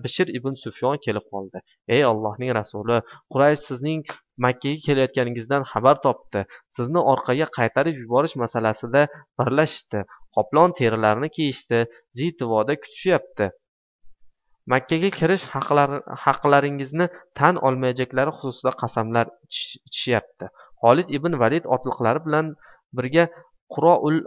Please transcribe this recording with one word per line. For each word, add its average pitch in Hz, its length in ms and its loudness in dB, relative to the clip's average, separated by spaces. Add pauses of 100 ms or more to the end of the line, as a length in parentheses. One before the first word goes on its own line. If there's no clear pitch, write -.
Bishr 170 280 -2
ibn 131 260 -6
Sufyon 127 440 -4
kelib 107 300 -4
qoldi. 98 300 -12 (260)
"Ey 123 200 2
Allohning 110 480 -2
Rasuli, 110 460 -2 (280)
Quraysh 147 380 2
sizning 147 360 -6 (340)
Makkaga 127 480 -2
kelayotganingizdan 131 840 0
xabar 131 380 4
topdi. - 380 -2 (300)
Sizni 135 300 -2
orqaga 131 480 0
qaytarib 135 480 0
yuborish 127 400 -2
masalasida 117 640 0 (300)
birlashishdi. 123 680 -2 (300)
Qoplon 151 420 2
terilarini 110 560 2
kiyishdi, 135 500 -2 (320)
Ziytivoda 123 680 -2
kutishyapti. - 680 -2 (1200)
Makkaga 160 440 0
kirish 185 340 0
haqlar-, 143 580 0 (140)
haqlaringizni 143 920 0 (260)
tan 160 240 2
olmayajaklari 131 760 0
xususida 127 400 -4
qasamlar 117 540 -2 (160)
ichish-, - 400 -12
ichishyapti. - 640 -4 (300)
Xolid 143 340 4
ibn 147 260 -2
Valid 127 280 0
otliqlari 127 580 -2
bilan 156 240 0 (480)
birga 131 300 2 (460)
Qurol 156 460 4 (100)